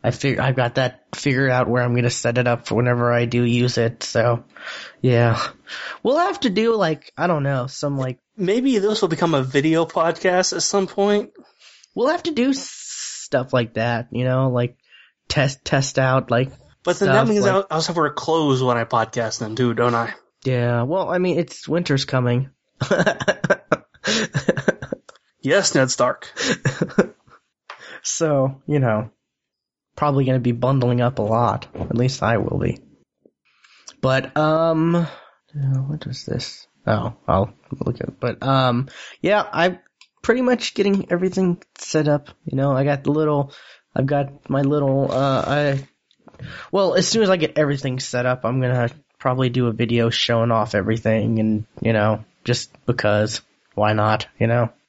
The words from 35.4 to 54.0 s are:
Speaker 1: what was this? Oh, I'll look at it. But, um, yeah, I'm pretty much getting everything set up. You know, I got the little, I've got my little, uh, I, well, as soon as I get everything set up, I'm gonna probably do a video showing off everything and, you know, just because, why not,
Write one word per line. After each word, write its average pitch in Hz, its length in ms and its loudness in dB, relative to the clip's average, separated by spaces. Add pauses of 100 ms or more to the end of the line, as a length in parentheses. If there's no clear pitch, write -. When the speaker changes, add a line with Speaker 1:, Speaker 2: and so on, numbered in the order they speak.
Speaker 1:
what 151 180 -8
was - 200 -10
this? - 420 -8 (180)
Oh, - 300 -2 (140)
I'll 98 240 0 (180)
look - 300 -6
at - 80 -6
it. - 100 -16
But, - 240 -6
um, 131 460 2 (320)
yeah, 202 320 2
I'm 180 260 0 (420)
pretty 254 220 2
much 247 320 0
getting 196 380 0
everything 180 500 0 (160)
set 156 300 0
up. 147 220 0 (140)
You 135 120 -6
know, 139 160 2
I 131 100 2
got 139 220 -2
the 147 80 0
little, 147 400 0 (420)
I've 135 120 0
got 139 440 -4
my 139 120 0
little, 139 500 0
uh, 135 340 0
I, 139 420 -2 (840)
well, 190 220 2
as 180 120 4
soon 226 160 2
as 190 80 4
I 190 60 4
get 151 200 -2
everything 139 440 0
set 123 260 -4
up, 127 180 -2
I'm 127 160 0
gonna 123 300 0 (300)
probably 127 280 0
do 120 200 2
a 113 40 -2
video 117 380 2
showing 117 400 0
off 107 240 0
everything 110 640 0
and, 110 280 0 (140)
you 113 120 2
know, 107 320 2 (180)
just - 300 -4 (120)
because, 107 580 0 (340)
why 107 160 2
not, 107 340 0 (140)